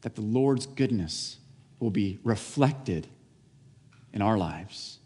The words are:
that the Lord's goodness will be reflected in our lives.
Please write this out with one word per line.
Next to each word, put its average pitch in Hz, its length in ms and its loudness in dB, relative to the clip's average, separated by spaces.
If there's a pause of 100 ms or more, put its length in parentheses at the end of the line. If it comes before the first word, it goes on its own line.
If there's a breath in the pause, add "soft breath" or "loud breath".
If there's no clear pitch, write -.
that 113 140 -8
the 110 60 -6
Lord's 123 460 2
goodness 113 680 -2 (420)
will 117 100 0
be 98 340 0
reflected 120 840 0 (1040)
in 104 80 -2
our 107 160 4
lives. 82 680 -4